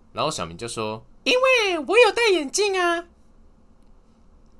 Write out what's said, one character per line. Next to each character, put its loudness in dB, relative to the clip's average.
然 -4
后 -2
小 -6
明 -12
就 -10
说 -8
：“因 2
为 2
我 0
有 6
戴 0
眼 0
镜 -2
啊。” -2